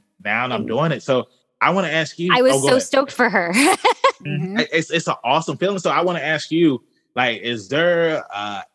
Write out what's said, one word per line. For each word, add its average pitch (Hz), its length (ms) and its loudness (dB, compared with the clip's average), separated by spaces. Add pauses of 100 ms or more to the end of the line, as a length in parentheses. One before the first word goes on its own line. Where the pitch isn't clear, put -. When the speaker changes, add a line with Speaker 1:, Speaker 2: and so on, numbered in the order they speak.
(240)
Speaker 1:
now 110 220 -2
I'm 123 100 -4
Speaker 2:
And 113 120 -4
Speaker 1:
doing 151 240 0
it. - 120 -4
So 127 240 0 (340)
I 143 100 4
wanna 180 180 -2
ask 156 300 -4
you 175 140 -2
Speaker 2:
I 247 80 4
was 262 140 4
Speaker 1:
Oh, 269 60 0
go 277 60 2
Speaker 2:
so 262 100 4
Speaker 1:
ahead. 262 100 -2
Speaker 2:
stoked 269 240 0
for 233 180 2
her. 175 240 0
<laughs> 294 240 4 (480)
Speaker 3:
Mm-hmm. 160 340 -4
Speaker 1:
It, 156 120 -2
it's, 160 200 -2
it's 165 160 -2
an 156 160 -2
awesome 143 340 0
feeling. 190 220 -2
So 170 100 -2
I 147 120 0
wanna 175 180 -2
ask 151 320 -4
you, 160 320 2 (320)
like, 120 260 -2
is 110 280 -6
there 165 540 0 (100)
a 104 300 -8 (120)